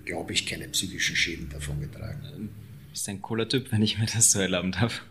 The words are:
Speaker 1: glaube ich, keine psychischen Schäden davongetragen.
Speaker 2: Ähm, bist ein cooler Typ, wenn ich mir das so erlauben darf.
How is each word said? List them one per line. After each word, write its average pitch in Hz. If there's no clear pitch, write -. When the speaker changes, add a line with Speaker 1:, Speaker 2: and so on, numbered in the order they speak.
Speaker 1:
glaube 87
ich, -
keine 82
psychischen 85
Schäden 82
davongetragen. 73
Speaker 2:
Ähm, -
bist -
ein 98
cooler 113
Typ, 127
wenn 107
ich 104
mir 110
das 117
so 101
erlauben 90
darf. 113